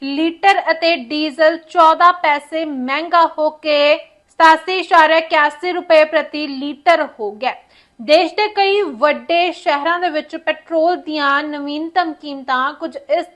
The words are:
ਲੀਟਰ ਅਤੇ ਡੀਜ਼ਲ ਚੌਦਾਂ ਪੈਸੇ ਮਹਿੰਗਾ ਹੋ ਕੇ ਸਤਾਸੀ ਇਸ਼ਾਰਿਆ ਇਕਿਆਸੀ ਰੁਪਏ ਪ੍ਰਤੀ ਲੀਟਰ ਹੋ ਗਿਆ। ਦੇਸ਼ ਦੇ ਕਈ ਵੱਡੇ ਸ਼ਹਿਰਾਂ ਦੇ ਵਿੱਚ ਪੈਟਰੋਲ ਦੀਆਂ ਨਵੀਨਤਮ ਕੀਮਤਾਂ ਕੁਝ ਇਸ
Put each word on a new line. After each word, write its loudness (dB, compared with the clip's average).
ਲੀਟਰ 0
ਅਤੇ 0
ਡੀਜ਼ਲ -2
ਚੌਦਾਂ 4
ਪੈਸੇ -2
ਮਹਿੰਗਾ 0
ਹੋ 0
ਕੇ 0
ਸਤਾਸੀ 2
ਇਸ਼ਾਰਿਆ 4
ਇਕਿਆਸੀ 0
ਰੁਪਏ 4
ਪ੍ਰਤੀ -4
ਲੀਟਰ -2
ਹੋ -6
ਗਿਆ। -6
ਦੇਸ਼ 2
ਦੇ 0
ਕਈ 0
ਵੱਡੇ 0
ਸ਼ਹਿਰਾਂ -2
ਦੇ -2
ਵਿੱਚ -8
ਪੈਟਰੋਲ -2
ਦੀਆਂ -2
ਨਵੀਨਤਮ -6
ਕੀਮਤਾਂ -6
ਕੁਝ -10
ਇਸ -4